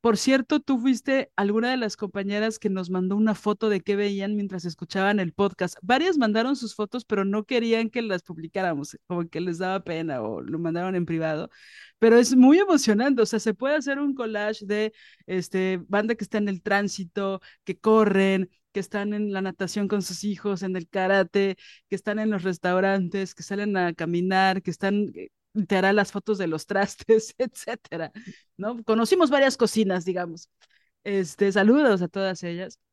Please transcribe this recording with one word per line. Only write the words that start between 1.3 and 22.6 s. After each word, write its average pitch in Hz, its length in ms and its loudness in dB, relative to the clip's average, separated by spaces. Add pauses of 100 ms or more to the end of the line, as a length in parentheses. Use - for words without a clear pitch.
alguna 214 360 0
de 262 60 -2
las 220 200 -6
compañeras 208 640 -4
que 214 100 -2
nos 185 200 -4
mandó 185 280 0
una 214 180 4
foto 208 320 -2
de 202 140 0
qué 202 140 -2
veían 202 400 -2
mientras 185 280 -6
escuchaban 190 560 -2
el 175 140 -4
podcast. 190 480 -2
Varias 294 360 2
mandaron 233 380 0
sus 240 200 -10
fotos, 220 280 -8
pero 196 220 -2
no 208 200 -2
querían 226 440 0
que 240 120 -6
las 196 220 -4
publicáramos, 165 760 -6 (100)
como 175 200 -4
que 165 140 -8
les 175 160 -4
daba 190 260 -4
pena 160 380 -6
o 107 200 -6
lo 143 180 -8
mandaron 170 360 -4
en 175 100 -2
privado. 160 440 -4 (500)
Pero 226 180 8
es 240 180 6
muy 262 240 10
emocionante, 269 600 4
o 214 40 6
sea, 214 140 -2
se 220 140 -2
puede 269 220 -2
hacer 277 240 -2
un 285 140 -2
collage 220 520 -6
de, 214 280 -2 (320)
este, 185 600 -2
banda 214 280 0
que 220 80 -8
está 214 140 -4
en 208 100 0
el 190 140 -6
tránsito, 196 800 -2 (220)
que 180 140 -8
corren, 196 720 4 (220)
que - 80 -6
están 208 340 -6
en 208 200 -4
la 190 80 -4
natación 196 460 -4
con 202 160 0
sus 175 200 -10
hijos, 196 400 -4
en 185 120 -4
el 170 120 -8
karate, 196 680 0 (320)
que 202 60 -4
están 208 240 -4
en 220 100 -2
los 196 140 -2
restaurantes, 185 920 0